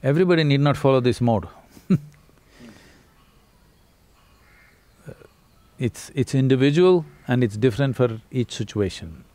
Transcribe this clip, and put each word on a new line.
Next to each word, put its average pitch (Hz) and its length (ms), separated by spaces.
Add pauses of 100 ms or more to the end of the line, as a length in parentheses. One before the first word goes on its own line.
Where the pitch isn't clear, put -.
Everybody 160 420
need 143 180
not 143 140
follow 135 260
this 120 200
mode. 117 260 (400)
<laughs> 190 120 (3750)
It's… - 360
it's 139 200
individual 147 720 (220)
and 123 160
it's 107 140
different 113 380
for 113 260 (100)
each 123 200
situation. 87 720 (100)